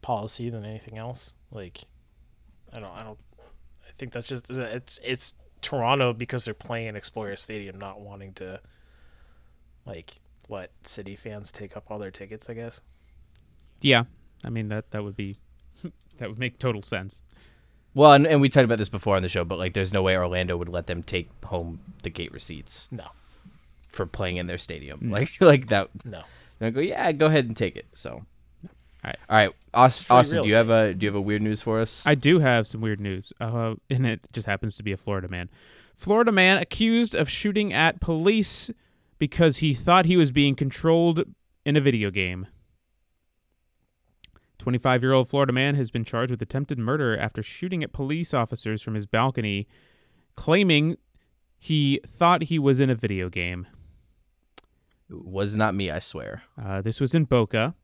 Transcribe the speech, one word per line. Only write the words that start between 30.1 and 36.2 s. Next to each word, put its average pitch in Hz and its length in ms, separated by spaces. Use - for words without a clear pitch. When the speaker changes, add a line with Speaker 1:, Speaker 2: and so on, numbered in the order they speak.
Speaker 3:
Austin, 139 180
Speaker 1:
real 147 80
Speaker 3:
do 107 60
you 107 60
have 113 140
Speaker 1:
estate. 110 200
Speaker 3:
a, 92 40
do 95 120
you - 40
have 101 60
a 101 60
weird 104 180
news 107 220
for 110 180
us? - 260
Speaker 2:
I 147 80
do 143 260
have 120 260
some 110 160
weird 104 180
news, 98 400
uh, 113 360
and 131 180
it 113 140
just 107 160
happens 101 300
to 110 60
be 104 100
a 95 60
Florida 95 300
man. 87 200
Florida 226 360